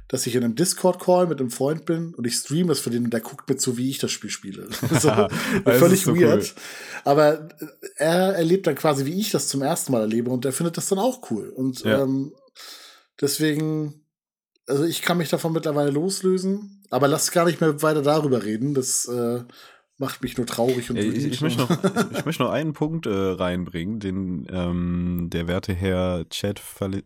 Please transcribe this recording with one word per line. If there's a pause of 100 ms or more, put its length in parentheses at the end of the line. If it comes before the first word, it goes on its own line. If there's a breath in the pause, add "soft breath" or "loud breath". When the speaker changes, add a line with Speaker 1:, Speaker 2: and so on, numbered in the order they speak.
Speaker 1:
dass
ich
in
einem
Discord-Call
mit
einem
Freund
bin
und
ich
streame
es
für
den
und
der
guckt
mir
zu,
wie
ich
das
Spiel
spiele. (140)
<laughs>
So,
Speaker 2:
<laughs>
Das
Speaker 1:
völlig
Speaker 2:
ist
so
Speaker 1:
weird.
Speaker 2:
cool. (440 loud breath)
Speaker 1:
Aber (480)
er
erlebt
dann
quasi,
wie
ich
das
zum
ersten
Mal
erlebe
und
er
findet
das
dann
auch
cool.
Und,
Speaker 2:
Ja.
Speaker 1:
ähm, (880 loud breath)
deswegen, (640)
also
ich
kann
mich
davon
mittlerweile
loslösen,
aber
lass
gar
nicht
mehr
weiter
darüber
reden.
Das,
äh, (580 loud breath)
macht
mich
nur
traurig
und
Speaker 2:
Ey,
ich,
Speaker 1:
wütend.
Speaker 2:
ich
möchte
noch,
Speaker 1:
<laughs>
Speaker 2:
ich,
ich
möchte
noch
einen
Punkt,
äh,
reinbringen,
den,
ähm,
der
werte
Herr
Chad
Fali-,